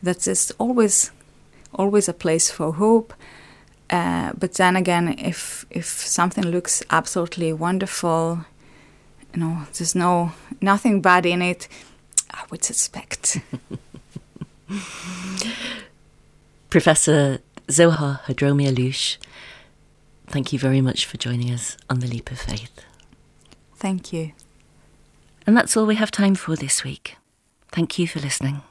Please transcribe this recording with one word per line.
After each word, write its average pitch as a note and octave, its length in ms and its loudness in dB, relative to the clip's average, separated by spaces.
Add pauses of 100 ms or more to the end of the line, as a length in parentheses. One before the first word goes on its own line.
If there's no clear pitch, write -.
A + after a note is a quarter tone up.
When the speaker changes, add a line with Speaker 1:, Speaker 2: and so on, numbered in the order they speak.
Speaker 1:
that F3+ 200 -2
there's - 300 0
always, A3+ 600 2 (640)
always G3+ 340 2
a F3 60 -2
place E3 380 2
for D#3+ 220 -4
hope. A3 400 4 (760)
Uh, F3 480 -2
but F#3 180 -4
then F3+ 200 4
again, F3 420 2
if, - 520 -6
if - 160 -6
something - 580 -2
looks F3 460 -2
absolutely E3+ 640 -2
wonderful, E3+ 920 0 (880)
you E3+ 60 -2
know, E3 240 -4 (140)
there's E3 180 -2
no, F3 360 2 (300)
nothing G3+ 400 2
bad F3+ 240 6
in F3 160 2
it, F3+ 260 -2 (640)
I - 180 -14
would - 140 -8
suspect. - 760 -6 (1300)
<laughs> F#3 680 -10 (1300)
Speaker 2:
Professor D3+ 680 4 (320)
Zohar D3+ 540 4
Hadromi C#3+ 420 2
Allouche, B2+ 500 -2 (1120)
thank C#3 260 -4
you C3+ 60 -2
very C3+ 220 4
much C3 240 0
for - 120 -14
joining A#2+ 340 -2
us A#2+ 260 -6 (120)
on C3 100 0
The B2 80 -4
Leap A#2+ 240 -8
of B2+ 80 -12
Faith. - 420 -10 (960)
Speaker 1:
Thank F#3+ 380 -6
you. D#3+ 180 -6 (1120)
Speaker 2:
And G#3 120 6
that's - 200 2
all A3 80 4
we G#3+ 100 2
have A3 160 -2
time G3 240 4
for D#3+ 200 -4
this C#3+ 280 -4
week. - 340 -12 (540)
Thank - 280 -2
you F3 80 2
for E3 120 -6
listening. C#3 520 -4